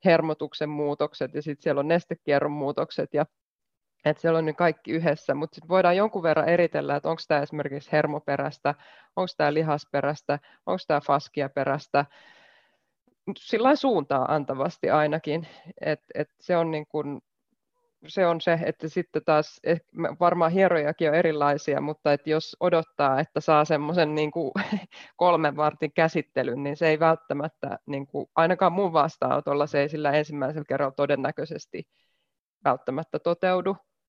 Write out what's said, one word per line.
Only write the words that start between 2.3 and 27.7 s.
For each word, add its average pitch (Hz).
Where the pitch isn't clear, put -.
muutokset 143
ja, 147
et 151
siellä 165
on 160
ne 156
kaikki 160
yhdessä, 160
mut 151
sit 156
voidaan 180
jonkun 208
verran 156
eritellä, 160
että 143
onko 165
tää 147
esimerkiksi 147
hermoperäistä, 147
onko 185
tää 147
lihasperäistä, 147
onko 185
tää 147
faskiaperäistä, 139
sillä 226
lailla 277
suuntaa 151
antavasti 139
ainakin, 151
et, 151
et -
se 180
on, 165
niin 151
kun, 143
se 180
on 170
se, 165
että 147
sitten 156
taas, 151
eh, 165
mä, 165
varmaan 170
hierojakin 170
on 147
erilaisia, 147
mutta 147
et 143
jos 156
odottaa, 151
että -
saa 151
semmoisen, 151
niinku, 151
<laughs> -
kolmen 160
vartin 151
käsittelyn, 139
niin 143
se 165
ei 156
välttämättä, 160